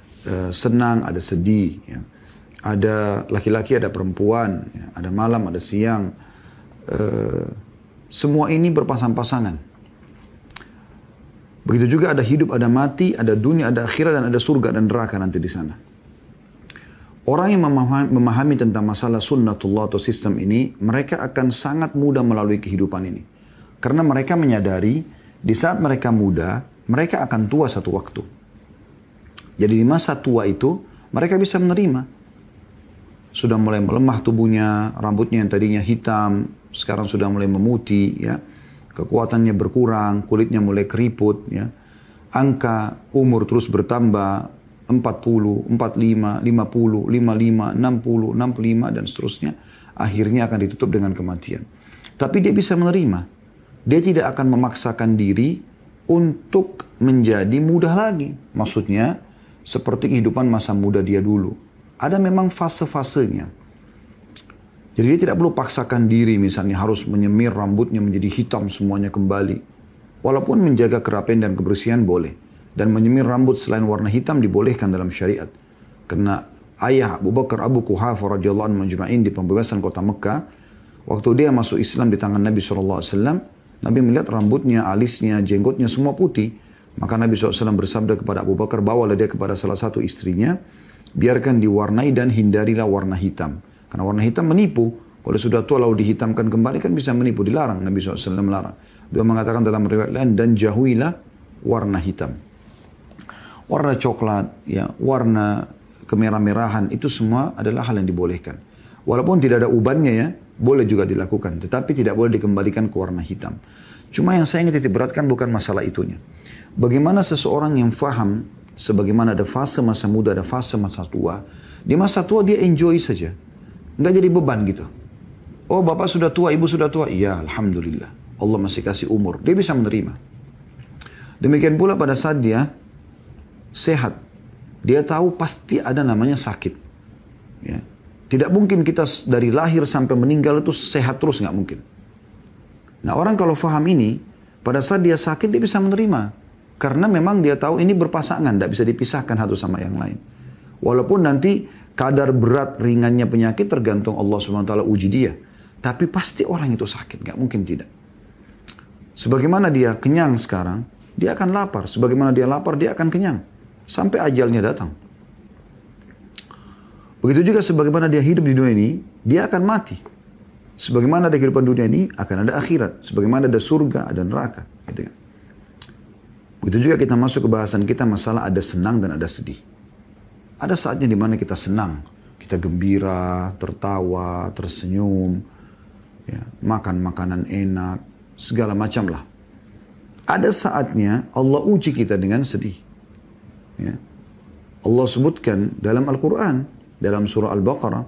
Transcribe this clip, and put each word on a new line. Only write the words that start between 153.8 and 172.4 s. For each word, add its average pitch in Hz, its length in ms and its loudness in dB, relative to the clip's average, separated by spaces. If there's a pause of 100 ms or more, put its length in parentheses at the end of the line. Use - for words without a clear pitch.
Allah 101 240 0
Subhanahu 101 240 -2
wa 104 80 -4
taala 104 100 0
uji 98 300 0
dia. 113 240 0 (400)
Tapi 131 320 -2
pasti - 320 -4
orang 147 320 -2
itu 110 160 -4
sakit, - 320 -14
nggak - 160 -12
mungkin 120 240 -2
tidak. 85 240 -6 (1300)
Sebagaimana 160 560 2
dia 127 240 2
kenyang 143 480 2
sekarang, 92 400 -4 (320)
dia - 240 -2
akan 185 160 0
lapar. 196 320 -4
Sebagaimana 127 480 2
dia 123 160 2
lapar, 147 320 -2
dia - 160 -2
akan 165 160 0
kenyang. 170 320 -2 (400)
Sampai 175 400 -2
ajalnya 120 400 2
datang. 95 240 -4 (2250)
Begitu 165 320 4
juga 208 80 4
sebagaimana 160 480 2
dia 147 160 4
hidup 170 160 4
di 135 160 4
dunia 131 160 4
ini, 104 160 4 (320)
dia 147 240 2
akan 180 160 0
mati. 202 340 -2 (800)
Sebagaimana 147 560 2
ada 156 80 2
kehidupan 135 240 2
dunia 123 240 2
ini, 147 240 2
akan 98 400 -4